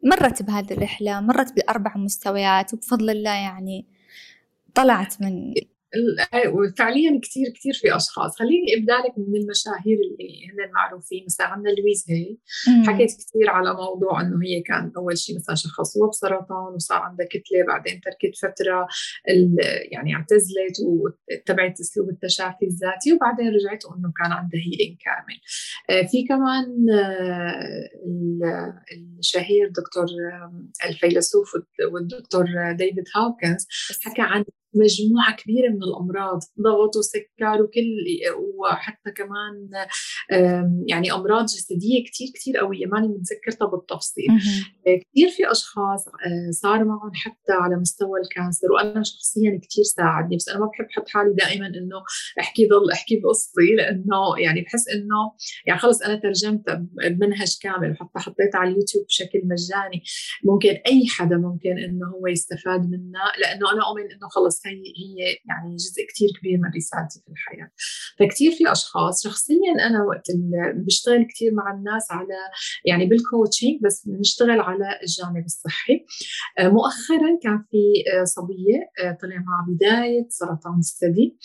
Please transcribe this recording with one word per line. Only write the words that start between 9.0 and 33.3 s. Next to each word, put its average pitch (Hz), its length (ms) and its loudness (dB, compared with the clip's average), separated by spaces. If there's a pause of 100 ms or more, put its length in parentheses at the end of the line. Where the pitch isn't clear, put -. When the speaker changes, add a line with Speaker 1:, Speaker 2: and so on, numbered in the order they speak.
Speaker 2:
من 202 240 -2
المشاهير 208 560 -2
اللي 185 500 -6
هن 196 200 -10
المعروفين. 185 580 -4
مثلًا 180 220 -2
عندنا 202 220 -4
لويز 202 400 0
هاي. 175 280 -4 (300)
Speaker 1:
مم. 240 160 10
Speaker 2:
حكيت 220 280 4
كتير - 380 2
على 185 240 2
موضوع 185 480 -2
إنه 180 220 0
هي 180 180 -4
كان 170 360 -4
أول 175 200 -4
شي - 180 -6
مثلًا 160 200 -6
شخصوها 170 540 0
بسرطان 190 680 -4
وصار 175 220 -2
عندها 180 280 -6
كتلة، 180 420 0
بعدين - 340 -4
تركت 190 360 0
فترة 185 500 -2 (420)
ال-، 180 640 4
يعني 151 240 -4
اعتزلت 190 720 2
واتبعت 185 920 -2
أسلوب 185 300 -4
التشافي 185 560 -4
الذاتي، 185 480 0
وبعدين 240 340 2
رجعت 208 380 0
وإنه 180 320 -6
كان 170 140 -2
عندها 170 280 -6
هيلينج 170 380 -4
كامل. - 420 -10 (500)
آه، 185 180 2
في 247 160 0
كمان، 262 680 2
آه، 185 1000 -2 (160)
ال-، 175 680 -4 (460)
الشهير 202 480 2
دكتور، 180 360 -4
آه، 175 840 -8
الفيلسوف 175 640 2
والد-، - 380 -4
والدكتور 180 520 -2 (260)
ديفيد 185 320 -2 (120)
هاوكنز 208 520 0 (220)